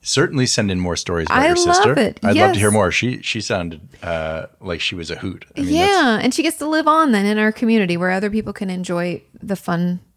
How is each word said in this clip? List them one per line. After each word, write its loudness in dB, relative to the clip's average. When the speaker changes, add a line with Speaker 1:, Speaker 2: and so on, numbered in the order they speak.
Speaker 1:
Certainly 0
send 0
in 0
more -2
stories -2
about 0
Speaker 2:
I 4
Speaker 1:
your 4
Speaker 2:
love 2
Speaker 1:
sister. 4
Speaker 2:
it. -2
Speaker 1:
I'd 2
love 4
to 0
hear 4
Speaker 2:
Yes. 2
Speaker 1:
more. 2
She, -2
she -6
sounded, -4
uh, -4
like -6
she -4
was -10
a -6
hoot. -10
I -6
mean, 0
Speaker 2:
Yeah, 4
Speaker 1:
that's 2
Speaker 2:
and 2
she 0
gets -2
to -6
live 0
on 4
then 2
in 0
our 2
community 2
where 0
other -2
people -4
can -8
enjoy -4
the -6
fun -2